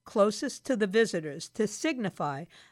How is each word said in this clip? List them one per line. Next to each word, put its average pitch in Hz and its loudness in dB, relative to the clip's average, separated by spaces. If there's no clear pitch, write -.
closest 214 2
to 262 0
the 208 2
visitors 175 0
to 214 0
signify 190 -4